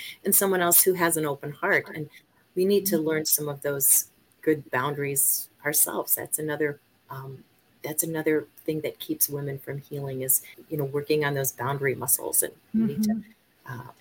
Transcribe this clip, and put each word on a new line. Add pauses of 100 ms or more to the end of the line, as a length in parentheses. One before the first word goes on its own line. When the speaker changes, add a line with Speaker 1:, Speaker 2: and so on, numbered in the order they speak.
(240)
Speaker 1:
and
someone
else
who
has
an
open
heart.
And (460)
we
need
to
learn
some
of
those (340)
good
boundaries (160)
ourselves.
That's
another, (300)
um, (400)
that's
another (180)
thing
that
keeps
women
from
healing
is, (280)
you
know,
working
on
those
boundary
muscles.
And (200)
we
need
to,
Speaker 2:
Mm-hmm.
Speaker 1:
uh,